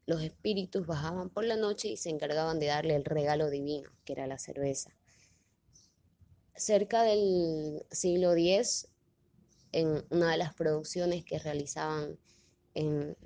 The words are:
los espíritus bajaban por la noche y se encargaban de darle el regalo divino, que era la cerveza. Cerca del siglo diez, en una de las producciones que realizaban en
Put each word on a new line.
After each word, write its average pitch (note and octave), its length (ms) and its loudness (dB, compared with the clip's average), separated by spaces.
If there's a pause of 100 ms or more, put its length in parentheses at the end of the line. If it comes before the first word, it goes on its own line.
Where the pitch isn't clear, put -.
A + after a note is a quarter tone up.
los E3 180 -2
espíritus F#3+ 640 -4
bajaban E3+ 440 -4
por G#3 140 -4
la A3+ 120 0
noche G#3 320 -2
y G#3 80 -6
se F3 140 -6
encargaban D#3 480 -2
de D3+ 80 0
darle D3+ 300 2
el C#3+ 80 0
regalo D3+ 460 0
divino, C#3 400 -4 (140)
que - 80 -8
era C3+ 140 -6
la C3+ 120 -8
cerveza. C#3 520 -4 (1700)
Cerca G#3+ 460 4
del F3 880 2
siglo F3+ 420 4
diez, F3+ 560 4 (840)
en D#3 380 2
una E3+ 200 4
de D#3+ 60 2
las E3 180 -2
producciones E3 720 -2
que - 160 -6
realizaban D3+ 760 -4 (580)
en D3+ 520 -2